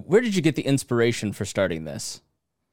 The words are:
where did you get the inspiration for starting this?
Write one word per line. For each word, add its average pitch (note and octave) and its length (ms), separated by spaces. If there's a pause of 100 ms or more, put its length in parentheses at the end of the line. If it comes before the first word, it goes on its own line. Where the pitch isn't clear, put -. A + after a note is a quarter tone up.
where G#3 160
did A3 120
you F3+ 60
get D3 160
the - 60
inspiration A#2 720
for G#2 100
starting F2+ 400
this? - 380 (500)